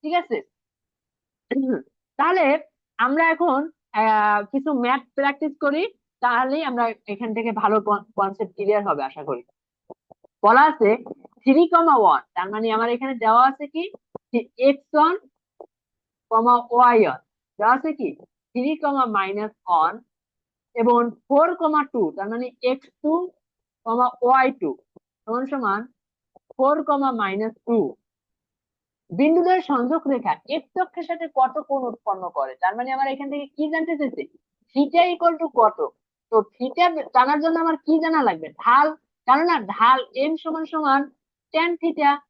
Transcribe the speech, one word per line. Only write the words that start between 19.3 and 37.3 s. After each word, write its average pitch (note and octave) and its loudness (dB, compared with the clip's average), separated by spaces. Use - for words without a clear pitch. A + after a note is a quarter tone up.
ওয়ান F3 0
এবং A#3+ 2
ফোর D#4+ 4
কমা D4+ 0
টু, F#3 -2
তার G3 -8
মানে A#3+ -8
এক্স C4 -4
টু E4+ -2
কমা A#3+ 0
ওয়াই C4 4
টু D#3+ -6
সমান A#3+ -6
সমান A#3 -4
ফোর C#4+ 0
কমা C#4 0
মাইনাস G#3+ -4
টু। G#3+ 0
বিন্দুদ্বয়ের E4+ 2
সংযোগ C#4 -2
রেখা A3+ -2
এক্স D#4 -6
অক্ষের F4+ -6
সাথে E4 -8
কত C4 0
কোণ C4+ -4
উৎপন্ন F#3+ -8
করে? C3 -6
তার F#3+ -2
মানে B3 -6
আমার C4+ -2
এখান C4+ -8
থেকে C#4+ -8
কি D4+ -6
জানতে D#4+ -4
চাইছে? C4+ -6
theta D4 2
equal E4+ 0
to E4 -4
কত? A3 4
তো A3+ 2
theta D#4 -2
জানার C4+ 2